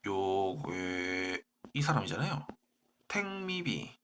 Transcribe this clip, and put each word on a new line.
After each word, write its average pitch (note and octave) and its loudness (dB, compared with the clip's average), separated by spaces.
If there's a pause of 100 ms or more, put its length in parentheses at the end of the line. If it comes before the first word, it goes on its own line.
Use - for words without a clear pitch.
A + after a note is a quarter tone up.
요게 F#2 0 (320)
이 C#3+ 2
사람이잖아요. C#3+ 0 (600)
택미비. F#3 -2